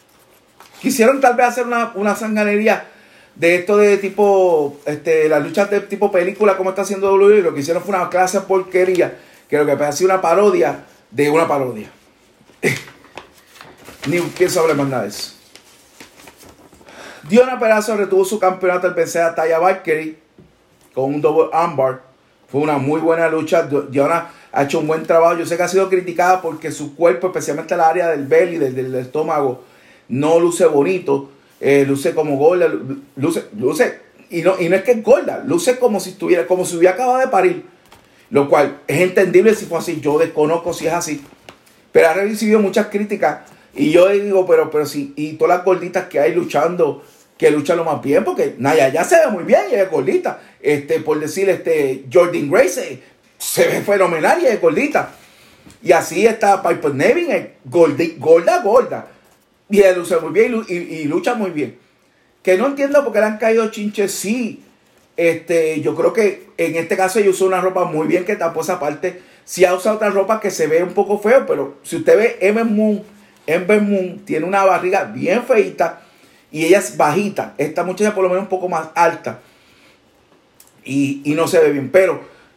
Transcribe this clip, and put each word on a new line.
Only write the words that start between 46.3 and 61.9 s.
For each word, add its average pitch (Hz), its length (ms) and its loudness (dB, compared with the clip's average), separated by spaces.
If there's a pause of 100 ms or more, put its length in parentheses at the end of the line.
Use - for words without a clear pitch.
luchando, 160 720 -2 (320)
que 160 140 2
luchan 151 260 0
lo 165 80 -4
más 147 160 -4
bien, 143 240 0
porque 196 320 -4
Naya 139 320 2
ya 165 160 -2
se 330 120 4
ve 311 140 4
muy 180 140 -6
bien 277 260 2
y 269 40 0
es 190 160 0
gordita, 233 500 -2 (220)
este, 151 380 -2
por 151 200 -2
decir, 185 300 -2
este, 139 600 -2
Jordan 143 400 2
Grace, 196 440 0
eh, - 80 -18 (340)
se - 320 0
ve - 140 -2
fenomenal 190 600 0
y - 40 0
es 220 120 2
gordita, 180 520 0 (720)
y 170 100 2
así 170 340 0
está 214 360 2
Piper 160 320 -2
Niven, 262 360 0
es 190 160 -4 (240)
gordi-, 160 460 2
gorda, 170 460 4
gorda, 202 460 0 (640)
y 196 100 8
él 185 160 4
luce 170 200 -2
muy 160 140 -6
bien 214 140 4
y - 20 -2
lu-, 220 180 -4
y, 180 80 -8
y 160 300 -8
lucha 180 300 -2
muy 202 180 -6
bien. 139 260 -8 (640)